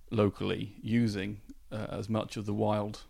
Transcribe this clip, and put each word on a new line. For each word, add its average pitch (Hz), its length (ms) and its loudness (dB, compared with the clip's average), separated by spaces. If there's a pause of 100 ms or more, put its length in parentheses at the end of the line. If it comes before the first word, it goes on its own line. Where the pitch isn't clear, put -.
(100)
locally 101 680 2
using, 104 640 2 (280)
uh, 107 200 -6
as 104 180 -4
much 110 300 -2
of 104 80 -4
the 104 80 0
wild 104 540 0